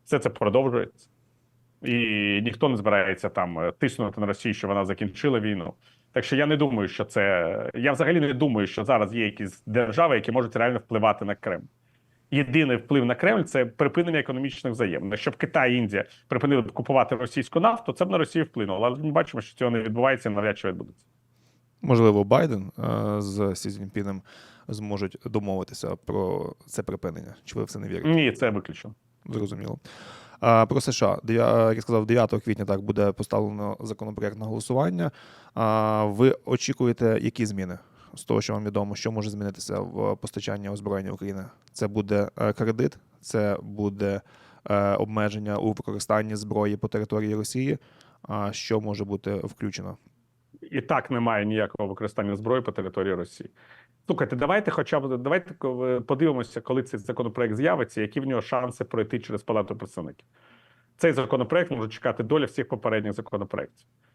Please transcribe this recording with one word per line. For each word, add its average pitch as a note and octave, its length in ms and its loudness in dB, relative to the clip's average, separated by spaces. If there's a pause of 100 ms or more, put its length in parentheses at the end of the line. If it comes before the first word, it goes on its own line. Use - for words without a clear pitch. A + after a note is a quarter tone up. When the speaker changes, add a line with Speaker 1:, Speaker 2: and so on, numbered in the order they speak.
Speaker 1:
Все D3 140 2
це - 100 0
продовжується. A#2+ 800 0 (720)
І B2 140 0 (480)
ніхто A#2+ 260 2
не B2+ 80 2
збирається G2 520 2
там, F2+ 300 -2
е, E2 120 0
тиснути A2 500 -2
на G#2 60 0
Росію, G2+ 260 -2
що G2+ 140 -4
вона G2 180 2
закінчила G#2 540 0
війну. G#2 340 -4 (380)
Так B2 120 0
що - 120 -2
я C#3 100 4
не D3+ 120 2
думаю, B2 300 2
що G2+ 180 -4
це, F#2 680 0
я B2+ 180 0
взагалі C#3 280 2
не C#3+ 140 2
думаю, B2 340 2
що - 160 -4
зараз G#2+ 300 2
є A#2 120 0
якісь G#2 400 -6
держави, A#2+ 500 2
які A2+ 160 0
можуть A#2+ 240 0
реально A#2 240 2
впливати G#2+ 460 2
на G2+ 100 -2
Кремль. F2+ 280 -6 (720)
Єдиний C3+ 440 2
вплив B2 280 2
на A#2+ 100 2
Кремль — G3 280 2
це C3 220 0
припинення D#3 540 0
економічних C3 540 -4
взаємин. G2 380 -2
Якщо G#2 200 -2
б - 40 -10
Китай B2+ 380 2
і B2 40 4
Індія G2+ 280 0 (220)
припинили C3+ 340 4
б G#2+ 100 -6
купувати B2+ 440 2
російську B2 440 -2
нафту, A#3 340 2
це F#3 120 0
б F#3 40 -6
на F#3+ 80 2
Росію D#3+ 280 0
вплинуло. G2+ 400 -2
Але B2+ 120 2
ми D#3 140 -4
бачимо, D#3 300 0
що - 160 -16
цього B2 140 0
не A#2 80 0
відбувається A2+ 500 0
і G#2 40 -2
навряд G2+ 240 0
чи - 100 -6
відбудеться. - 380 -8 (760)
Speaker 2:
Можливо, A2 420 6
Байден, A2+ 560 2
е, G#2+ 420 -2
з G2 340 0
Сі - 140 -8
Цзіньпіном G2+ 520 -6 (460)
зможуть G#2 580 -6
домовитися G2+ 720 -4
про - 580 -4 (140)
це - 160 -6
припинення. E2+ 520 -8 (100)
Чи - 140 -8
ви A2 40 -2
в G#2 60 -6
це A2 100 -12
не G2+ 80 -8
вірите? G2 220 -2
Speaker 1:
Ні, D#3 220 4
це A#2+ 180 0
виключено. G#2 440 -6 (320)
Speaker 2:
Зрозуміло. A2 520 -6 (640)
А, A2+ 260 8
про C3 160 0
С - 100 -2
Ш A#2+ 160 2
А. F#2+ 160 2
Дев'я-, A#2 440 4
як A2+ 80 4
я A2+ 60 -6
сказав, A2 240 2
дев'ятого A2+ 360 4
квітня, G#2 240 -2
так, G2 160 0
буде G#2 300 2
поставлено G#2 680 -2
законопроект G#2 580 -8
на G#2+ 80 -8
голосування. C#3 640 0 (420)
А, G#2+ 520 2
ви G#2+ 400 6
очікуєте, A#2+ 760 2
які A#2+ 240 0
зміни? F#2+ 320 -6 (380)
З - 80 -18
того, A2 180 2
що G#2+ 120 -4
вам G#2+ 120 -4
відомо, G2+ 300 -2
що A2+ 160 -4
може G#2+ 180 -4
змінитися G2+ 500 -6
в G2+ 380 -2
постачанні G#2 520 -8
озброєння G2+ 420 -4
України? G2 340 -8 (280)
Це G#2+ 140 -2
буде, G#2 500 0
е, G#2+ 160 0
кредит, A2+ 440 0 (240)
це G#2 420 -2
буде, G2+ 580 -2 (480)
е, G2+ 260 4
обмеження G#2 600 -2
у G#2+ 100 0
використанні G#2+ 680 -2
зброї G#2 420 -2
по G#2+ 100 -4
території G#2+ 480 -2
Росії. C3 420 -2 (440)
А G#2 300 -4
що - 300 -2
може G#2 240 -4
бути G2 300 -4
включено? F#2+ 640 -8 (640)
Speaker 1:
І C3+ 200 -6
так C3+ 300 0
немає A#2 340 2
ніякого G#2+ 440 -2
використання G2+ 460 -4
зброї A#2 260 0
по B2 100 -6
території F#2+ 420 -2
Росії. - 360 -8 (560)
Слухайте, D3 300 0
давайте E3+ 360 2
хоча D3+ 280 0
б, C3 180 -2
давайте D#3 360 -2
ко-, B2+ 540 -2
подивимося, C3+ 540 2
коли B2+ 220 0
цей B2 160 -8
законопроект A#2 560 -2
з'явиться, C3+ 460 0
які G#2+ 180 -2
в C3+ 60 -4
нього B2+ 160 0
шанси B2 420 -4
пройти A2 360 -2
через A2 240 -4
Палату G#2+ 320 0
представників. E2 520 -10 (720)
Цей E3 140 4
законопроект C#3+ 600 2
може A2 180 -4
чекати - 340 -4
доля C#3 220 2
всіх - 220 -4
попередніх A2 460 -2
законопроєктів. - 720 -8 (280)